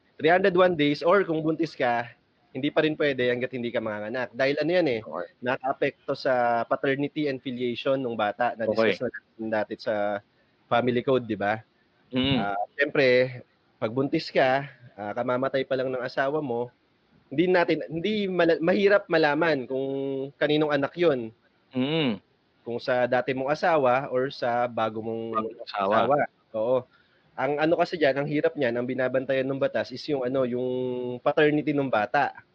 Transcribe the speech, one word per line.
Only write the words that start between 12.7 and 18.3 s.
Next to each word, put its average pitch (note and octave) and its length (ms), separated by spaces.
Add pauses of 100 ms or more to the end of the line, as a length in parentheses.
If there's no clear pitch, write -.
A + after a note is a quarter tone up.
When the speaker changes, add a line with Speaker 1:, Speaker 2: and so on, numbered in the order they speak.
Speaker 1:
syempre, B2+ 680 (360)
pag A2 160
buntis C#3 360
ka, C#3 360 (300)
ah, G#3 180
kamamatay B2+ 520
pa C3 120
lang C3 160
ng B2+ 80
asawa C#3 400
mo, A#2+ 320 (560)
hindi D3 180
natin, E3+ 400
hindi G3+ 380
mala-, F3 340